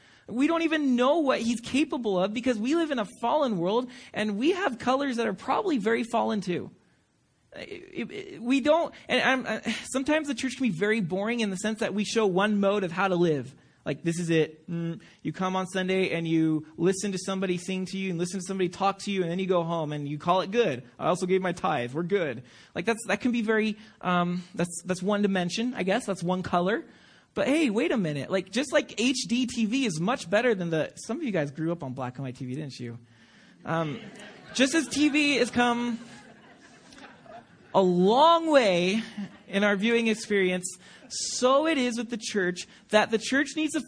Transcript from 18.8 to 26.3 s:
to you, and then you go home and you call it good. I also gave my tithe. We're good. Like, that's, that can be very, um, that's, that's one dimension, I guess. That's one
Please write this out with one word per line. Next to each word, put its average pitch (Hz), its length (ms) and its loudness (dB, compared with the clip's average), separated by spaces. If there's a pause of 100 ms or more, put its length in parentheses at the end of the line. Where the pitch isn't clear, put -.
to 202 120 -6
you, 190 100 0
and 165 100 0
then 180 80 -2
you 190 60 -2
go 175 180 2
home 160 300 -2
and 147 160 -6
you 147 80 -6
call 175 240 2
it 196 100 -4
good. 185 320 2 (160)
I 147 80 0
also 180 180 2
gave 185 160 2
my 180 120 0
tithe. 135 400 -2
We're 165 100 -2
good. 160 400 -2 (320)
Like, 175 80 -4
that's, 220 240 0
that 202 140 0
can 247 100 0
be 233 120 0
very, 214 340 2 (240)
um, 175 420 0 (100)
that's, 175 300 -4
that's 180 180 -4
one 202 200 0
dimension, 196 520 0
I 185 100 -4
guess. 190 220 0
That's 190 160 -4
one 180 220 -2